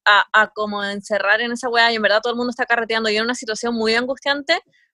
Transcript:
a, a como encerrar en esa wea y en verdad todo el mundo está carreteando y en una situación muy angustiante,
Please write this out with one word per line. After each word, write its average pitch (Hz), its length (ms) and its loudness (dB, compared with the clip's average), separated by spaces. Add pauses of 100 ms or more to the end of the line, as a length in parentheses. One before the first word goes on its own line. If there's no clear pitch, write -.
a, 202 260 6
a 214 180 4
como 208 340 -6
encerrar 202 580 0
en 240 120 -4
esa 240 140 -6
wea 233 240 4
y 233 40 -2
en 220 80 -2
verdad 208 180 4
todo 240 120 -4
el 240 40 -4
mundo 247 140 -4
está 240 160 -4
carreteando 226 420 -2
y 208 80 0
en 220 60 0
una 233 120 -2
situación 233 380 -6
muy 220 220 0
angustiante, 277 680 -2 (320)